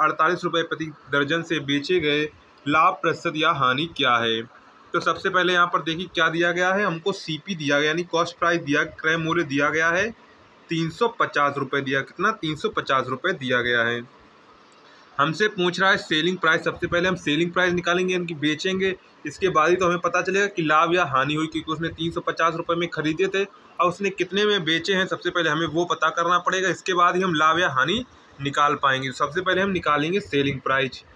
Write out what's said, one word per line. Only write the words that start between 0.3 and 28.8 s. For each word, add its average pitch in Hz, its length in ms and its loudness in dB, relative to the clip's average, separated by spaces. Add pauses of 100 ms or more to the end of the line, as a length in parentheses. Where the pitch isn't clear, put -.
रुपये 165 200 -2
प्रति 160 220 -8 (260)
दर्जन 143 320 0
से 165 180 -2
बेचे 143 380 0
गए, 151 280 0 (380)
लाभ 160 360 4
प्रतिशत 160 340 -2
या 156 180 2
हानि 135 420 0
क्या 127 220 2
है? 113 240 0 (520)
तो 175 80 0
सबसे 175 280 -2
पहले 180 240 2
यहाँ 175 140 4
पर 180 160 -2
देखिए 165 300 -6
क्या 165 160 2
दिया 170 220 0
गया 180 220 2
है, 208 120 0
हमको 170 280 -2
सीपी 170 420 -8
दिया 143 240 2
गया, 151 80 2
यानी 165 180 0
cost 165 340 -2
price 170 220 2
दिया, 143 220 0
क्रय 160 360 -2
मूल्य 165 260 0
दिया 143 240 0
गया 160 220 0
है 196 180 0 (600)
तीन 165 220 -2
सौ 233 280 0
पचास 143 380 0
रुपये 135 240 -2
दिया, 135 200 0
कितना? 202 320 -2
तीन 156 220 -6
सौ 214 160 -4
पचास 131 380 0
रुपये 175 260 -2
दिया 127 260 0
गया 120 220 2
है। 120 220 -2 (1120)
हमसे 160 320 2
पूछ 180 300 -2
रहा 190 100 4
है 196 80 4
सेलिंग 170 400 0
प्राइस, 165 260 2
सबसे 165 240 -4
पहले 175 220 0
हम 180 80 0
सेलिंग 165 340 0
प्राइस 180 220 2
निकालेंगे, 180 400 0
यानी 180 120 -2
कि 170 100 -6
बेचेंगे, 185 580 -2 (320)
इसके 175 240 -2
बाद 156 200 4
ही 180 60 4
तो 185 100 2
हमें 175 140 2
पता 175 220 0
चलेगा 196 260 0
कि 202 140 -6
लाभ 160 340 4
या 180 100 4
हानि 135 300 0
हुई, 156 120 -2
क्योंकि 156 240 -6
उसने 160 180 -4
तीन 165 220 -6
सौ 165 100 -6
पचास 165 340 0
रुपये 165 200 -2
में 170 140 -2
खरीदे 160 400 -2
थे 196 140 -2
और - 460 -2
उसने 190 220 -4
कितने 190 340 -2
में 202 180 2
बेचे 165 320 0
हैं, 185 120 2
सबसे 170 220 -4
पहले 165 200 0
हमें 160 180 0
वो 165 180 0
पता 160 260 0
करना 170 280 2
पड़ेगा, 185 300 0
इसके 180 240 -2
बाद 175 220 4
ही 185 60 0
हम 185 140 0
लाभ 156 240 4
या 180 100 2
हानि 147 340 0 (360)
निकाल 143 360 2
पाएंगे। 131 380 0